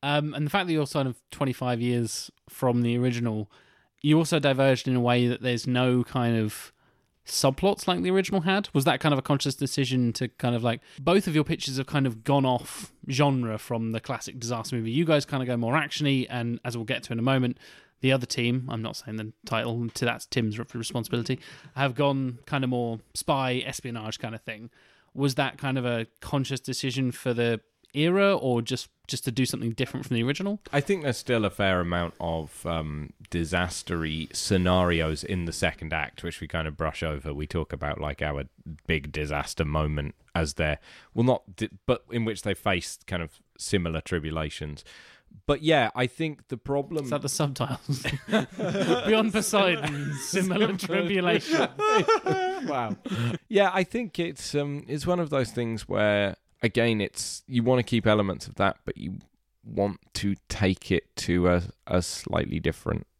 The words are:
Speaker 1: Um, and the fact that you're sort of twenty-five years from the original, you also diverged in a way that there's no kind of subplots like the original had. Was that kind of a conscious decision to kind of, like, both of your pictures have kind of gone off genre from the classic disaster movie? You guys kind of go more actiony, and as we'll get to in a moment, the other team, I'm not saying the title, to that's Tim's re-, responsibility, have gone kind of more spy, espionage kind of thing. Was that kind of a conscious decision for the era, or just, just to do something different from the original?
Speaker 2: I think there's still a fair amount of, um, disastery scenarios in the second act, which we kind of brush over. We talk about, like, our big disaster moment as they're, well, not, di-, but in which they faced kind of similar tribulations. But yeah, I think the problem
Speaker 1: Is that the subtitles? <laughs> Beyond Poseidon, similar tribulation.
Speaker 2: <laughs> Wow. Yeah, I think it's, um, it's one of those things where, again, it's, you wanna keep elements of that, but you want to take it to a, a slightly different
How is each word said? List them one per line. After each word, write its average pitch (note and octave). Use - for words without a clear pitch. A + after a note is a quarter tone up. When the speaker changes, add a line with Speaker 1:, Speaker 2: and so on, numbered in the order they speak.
Speaker 1:
Um, D3
and D3
the C#3+
fact F#3+
that E3+
you're D3+
sort C3+
of B2
twenty-five B2
years A#2+
from A#2+
the A#2
original, A#2
you D3+
also E3
diverged C3+
in C3
a B2
way B2
that A#2+
there's A#2+
no B2
kind A#2
of G#2+
subplots -
like F3
the F3+
original F#3+
had. F#3+
Was C3+
that C#3+
kind D#3
of C#3
a C3
conscious C#3
decision B2+
to B2+
kind B2
of, A#2
like, B2
both F3
of D#3
your D3+
pictures C#3
have C3+
kind C#3
of A2+
gone C3+
off -
genre B2+
from A2+
the A2+
classic -
disaster A#2
movie? A2+
You C#3+
guys D#3
kind C3+
of B2
go B2
more A#2
actiony, C#3
and A#2
as A#2+
we'll A2+
get A#2+
to -
in A#2
a A2+
moment, B2+
the C3
other C3
team, B2
I'm A2+
not A2
saying A2
the A2
title, A#2
to -
that's A#2
Tim's A2
re-, A#2
responsibility, A#2+
have C3
gone C3+
kind C#3
of B2+
more A#2+
spy, C3
espionage A#2
kind A2+
of A2
thing. A2+
Was C3+
that C3+
kind C3+
of B2
a A#2
conscious C3+
decision C3
for B2
the A#2
era, F#3
or B2
just, B2
just -
to B2+
do B2+
something A#2
different -
from -
the A2+
original? F#3+
Speaker 2:
I C#3+
think F#3
there's C3
still A#2
a G2+
fair F#2+
amount F2
of, E2
um, D#2
disastery E2
scenarios F2+
in F2+
the E2
second D#2+
act, D#2
which E2+
we E2
kind D#2+
of D2+
brush D#2
over. D2+
We D2
talk D#2+
about, D2
like, D2
our D2
big D2
disaster D2
moment D2+
as D#2+
they're, D2+
well, A2+
not, A#2+
di-, A2
but B2
in A#2
which A2
they G2+
faced -
kind F2
of -
similar E2+
tribulations. D#2
But C#3+
yeah, D3
I B2+
think -
the B2+
problem C#3+
Speaker 1:
Is B2+
that C#3
the C#3
subtitles? C3
<laughs> -
Beyond G3+
Poseidon, D3+
similar F#3
tribulation. F#3
Speaker 2:
<laughs> -
Wow. B2
Yeah, G3
I F#3+
think A3+
it's, -
um, C#3+
it's D3
one F3+
of D#3+
those C3
things A2+
where, G2+
again, A#2
it's, -
you B2
wanna B2
keep A2+
elements G#2
of -
that, G2
but -
you F#2
want G2+
to G2
take -
it -
to F2
a, F2
a F2+
slightly -
different D#2